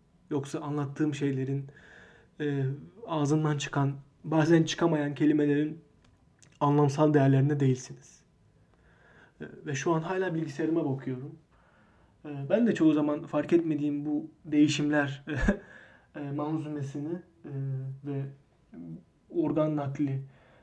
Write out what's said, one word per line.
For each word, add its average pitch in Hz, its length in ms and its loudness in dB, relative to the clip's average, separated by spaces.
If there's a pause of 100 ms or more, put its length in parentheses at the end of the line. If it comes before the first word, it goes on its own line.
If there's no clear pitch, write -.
(300)
Yoksa 147 300 -4
anlattığım 147 560 -4
şeylerin, 139 520 -2 (720)
e, 139 260 -2 (420)
ağzımdan 151 500 0
çıkan, 139 380 -2 (280)
bazen 160 400 4
çıkamayan 151 520 0
kelimelerin 151 680 2 (800)
anlamsal 147 500 4
değerlerine 135 460 4
değilsiniz. - 600 -2 (1200)
E, 151 40 -12 (200)
ve 147 100 -4
şu 170 180 0
an 160 80 2
hala 185 340 -2
bilgisayarıma 160 540 -2
bakıyorum. 135 460 -6 (880)
E, 151 40 -12 (200)
ben 220 180 4
de 202 80 2
çoğu 156 180 6
zaman 151 300 0
fark 147 300 -2
etmediğim 147 520 2
bu 151 260 -4 (140)
değişimler, 147 800 2 (440)
<laughs> - 460 -20
e, 143 160 -8
manzumesini, 147 840 -6 (320)
e, 147 60 -14 (520)
ve 139 220 -6 (1040)
organ 156 460 0
nakli, 139 460 -4 (420)